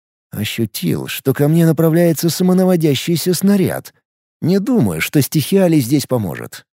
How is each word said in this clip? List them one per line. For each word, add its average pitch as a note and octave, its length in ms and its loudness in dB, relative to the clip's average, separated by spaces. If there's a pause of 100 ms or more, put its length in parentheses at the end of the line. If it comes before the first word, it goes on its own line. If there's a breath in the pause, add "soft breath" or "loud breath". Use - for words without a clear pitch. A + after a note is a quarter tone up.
(380)
Ощутил, G#2+ 680 -4
что - 260 -2
ко C#3+ 160 0
мне E3 180 4
направляется E3 640 2
самонаводящийся F3+ 1000 0
снаряд. F3 640 0 (480)
Не F#3 160 2
думаю, F#3 420 0
что D3+ 220 0
стихиалий E3 580 2
здесь C3 260 0
поможет. D2+ 680 -6